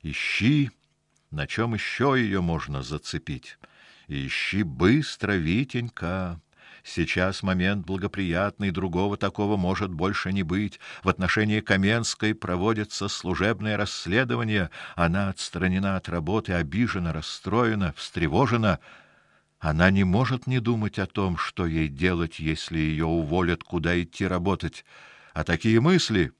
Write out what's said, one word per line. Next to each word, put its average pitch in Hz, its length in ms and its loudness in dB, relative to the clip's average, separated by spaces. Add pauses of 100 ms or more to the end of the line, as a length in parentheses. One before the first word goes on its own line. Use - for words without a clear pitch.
Ищи, 123 680 0 (600)
на 76 160 -4
чём 113 260 -2
ещё 127 420 0
её 101 260 2
можно 73 420 -2
зацепить. - 720 -8 (520)
И 69 180 -6
ищи - 360 -2
быстро, 98 720 2
Витенька. 92 1040 -4 (420)
Сейчас 92 600 0
момент 92 420 0
благоприятный, 95 840 -2
другого 92 440 0
такого 104 400 0
может 92 380 -2
больше 92 400 -2
не 98 100 0
быть. 95 380 -2 (200)
В - 60 0
отношении 107 540 2
Каменской 107 760 2
проводится 101 720 -2
служебное 101 680 -2
расследование. 107 920 0 (260)
Она 90 340 2
отстранена 95 680 -2
от 90 140 -6
работы, 87 440 -2
обижена, 87 600 0
расстроена, 98 840 0
встревожена. 110 840 2 (800)
Она 80 320 4
не 139 120 4
может 120 420 2
не 127 140 0
думать 110 400 0
о 95 60 0
том, 92 320 0
что - 280 -4
ей 80 220 0
делать, 82 520 0
если 80 400 -4
её 78 280 0
уволят, 85 560 2
куда 87 380 0
идти 92 260 -4
работать. 87 560 -2 (500)
А 78 120 -4
такие 110 340 4
мысли — 117 600 4